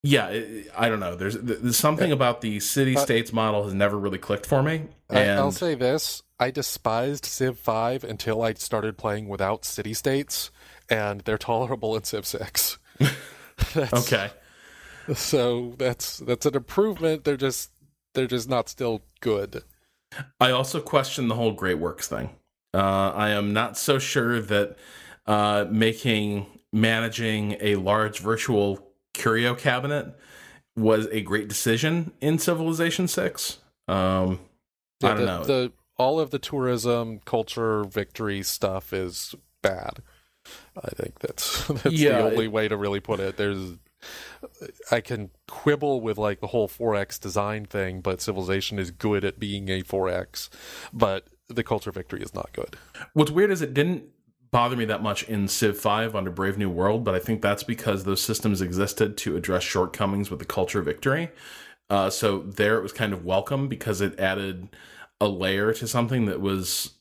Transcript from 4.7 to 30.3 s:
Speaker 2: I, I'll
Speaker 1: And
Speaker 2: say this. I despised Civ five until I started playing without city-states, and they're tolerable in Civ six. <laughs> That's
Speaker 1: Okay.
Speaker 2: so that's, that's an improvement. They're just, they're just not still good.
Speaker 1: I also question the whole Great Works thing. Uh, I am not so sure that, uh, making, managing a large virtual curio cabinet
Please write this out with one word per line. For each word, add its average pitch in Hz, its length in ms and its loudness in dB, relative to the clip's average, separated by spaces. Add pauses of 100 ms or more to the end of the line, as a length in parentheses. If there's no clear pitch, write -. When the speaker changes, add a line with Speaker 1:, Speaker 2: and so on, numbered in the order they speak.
Speaker 2:
I, 104 160 6
I'll 101 220 4
Speaker 1:
And 95 60 0
Speaker 2:
say 165 220 -2
this. 127 460 0 (180)
I 127 120 2
despised 131 760 -2
Civ 131 340 -2
five 117 460 0
until 110 380 -2
I 113 100 2
started 107 440 -4
playing 107 300 -2
without 98 380 -2
city-states, - 880 -2 (380)
and 104 320 0
they're 110 160 -2
tolerable 113 600 -2
in 101 80 -4
Civ 104 200 -6
six. - 520 -4 (460)
<laughs> - 500 -6
That's 135 200 0
Speaker 1:
Okay. 117 360 2 (840)
Speaker 2:
so 120 640 0
that's, - 420 -4
that's - 260 -2
an 143 100 2
improvement. 160 680 2
They're 147 140 2
just, 135 340 -2 (420)
they're 131 140 2
just 120 200 -2
not 123 220 0
still 117 320 -4 (200)
good. 101 420 0 (760)
Speaker 1:
I 127 120 6
also 131 300 0
question 131 460 0
the 110 80 0
whole 117 160 2
Great 92 280 0
Works 82 280 -4
thing. 62 220 -4 (440)
Uh, 92 40 2 (340)
I 104 200 0
am 104 220 0
not 113 240 0
so 139 220 2
sure 120 420 0
that, 101 360 0 (480)
uh, 104 440 4
making, 107 760 2 (260)
managing 110 880 2
a 104 160 2
large 104 440 2
virtual 101 680 2 (280)
curio 120 420 2
cabinet 135 600 0 (600)